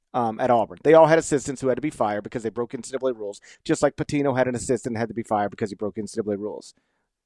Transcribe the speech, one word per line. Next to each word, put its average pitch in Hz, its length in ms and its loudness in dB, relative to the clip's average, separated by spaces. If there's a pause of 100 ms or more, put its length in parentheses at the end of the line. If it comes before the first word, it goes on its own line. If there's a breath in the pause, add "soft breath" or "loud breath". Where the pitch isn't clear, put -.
(140)
um, 113 260 -2
at 127 100 0
Auburn. 104 320 2
They 151 120 6
all 160 120 10
had 160 120 4
assistants 143 420 -2
who 131 80 0
had 123 80 2
to 120 60 -6
be 151 80 -4
fired 104 340 -2
because 113 180 -8
they 110 80 -4
broke 120 240 -6
N 120 80 -10
C - 80 -16
double 131 180 -4
A 127 40 0
rules, 104 280 -10 (240 loud breath)
just - 180 0
like 147 120 2
Pitino 139 420 -2
had 127 120 2
an 123 80 -4
assistant 117 380 -2
and 107 40 -4
had 113 100 -2
to 107 60 -10
be 113 80 -4
fired 104 280 -2
because 98 200 -6
he 98 60 -10
broke 104 200 -6
N 104 120 -8
C - 80 -12
double 104 160 -4
A 98 40 -2
rules. 98 380 -12 (520)